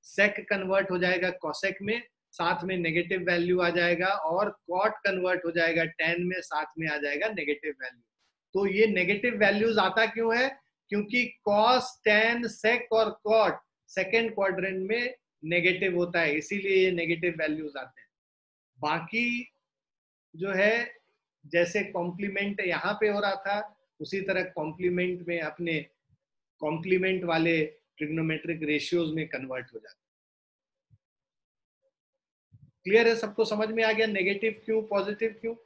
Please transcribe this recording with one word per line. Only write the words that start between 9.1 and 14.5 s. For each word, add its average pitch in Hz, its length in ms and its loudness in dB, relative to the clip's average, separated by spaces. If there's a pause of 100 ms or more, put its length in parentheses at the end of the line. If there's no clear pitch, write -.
values 208 400 2
आता 202 280 2
क्यों 226 320 -2
है? 269 320 -4 (200)
क्योंकि 208 500 -2 (100)
cos, 226 340 6 (240)
tan, 226 400 4
sec 233 320 0 (120)
और 220 360 2
cot 214 300 4 (300)
second 220 440 0
quadrant 190 580 -2